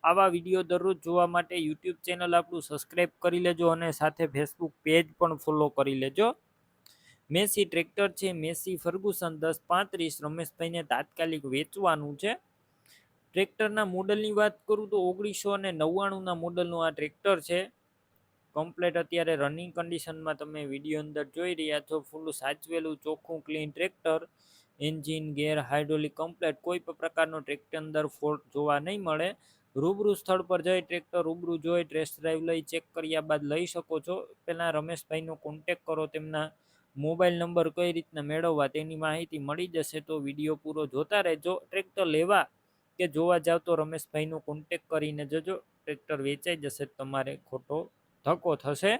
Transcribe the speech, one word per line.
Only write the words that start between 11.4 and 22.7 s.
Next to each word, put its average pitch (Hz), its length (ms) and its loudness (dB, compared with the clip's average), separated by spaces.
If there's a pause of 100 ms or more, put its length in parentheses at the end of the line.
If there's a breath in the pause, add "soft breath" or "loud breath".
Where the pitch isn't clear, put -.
વેચવાનું 151 680 0
છે. 208 100 0 (1040 soft breath)
ટ્રેક્ટરના 208 580 0
મોડલની 208 460 0
વાત 214 160 6 (120)
કરું 214 240 2
તો 208 60 4 (120)
ઓગણીસો 202 440 -2 (100)
ને 190 80 -2
નવ્વાણુંના 180 720 0
મોડલનું 170 440 -2
આ 160 80 2
ટ્રેક્ટર 165 420 2 (100)
છે. 175 120 2 (960)
કમ્પ્લીટ 170 480 0
અત્યારે 165 400 2
રનિંગ 165 340 -4
કન્ડિશનમાં 160 640 -4
તમે 151 200 -8 (100)
વીડિયો 151 340 -4
અંદર 147 200 -4 (100)
જોઈ 175 260 -2
રહ્યા 151 280 -2
છો. 160 80 -2 (120)
ફૂલ 160 180 -10 (140)
સાચવેલું, 156 640 -4